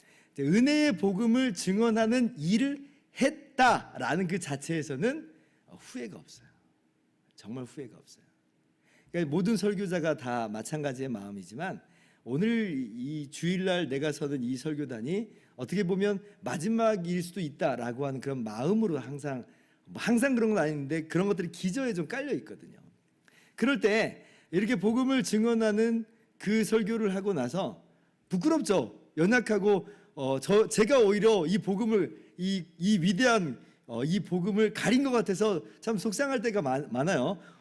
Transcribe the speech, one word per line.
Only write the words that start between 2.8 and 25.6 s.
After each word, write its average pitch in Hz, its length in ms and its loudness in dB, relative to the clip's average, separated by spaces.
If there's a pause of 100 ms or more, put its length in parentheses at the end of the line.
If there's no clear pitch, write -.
했다라는 185 1080 0
그 185 120 -2
자체에서는, 151 960 -4 (320)
어, - 160 -20
후회가 233 380 -14
없어요. - 280 -20 (880)
정말 127 280 -12
후회가 117 340 -16
없어요. - 260 -20 (880)
그러니까 160 240 -2
모든 196 220 2
설교자가 180 600 -2
다 120 300 -4
마찬가지의 135 600 -6
마음이지만 104 720 -10 (420)
오늘 160 680 -2
이 139 380 -8
주일날 180 580 0
내가 139 220 -2
서는 143 320 -4
이 127 140 -2
설교단이 147 720 -4 (280)
어떻게 175 260 -2
보면 196 360 0 (220)
마지막일 185 840 0
수도 190 180 -8
있다라고 131 640 -2
하는 135 160 -6
그런 135 220 -6
마음으로 147 560 0
항상, 131 460 -8 (480)
항상 247 420 2
그런 226 160 2
건 208 80 2
아닌데 151 480 -2
그런 180 200 0
것들이 190 240 -2
기저에 233 420 -4
좀 165 140 -4
깔려 269 280 -6
있거든요. - 420 -12 (800)
그럴 254 260 2
때 202 420 2 (280)
이렇게 202 240 0
복음을 240 480 2
증언하는 226 840 2 (320)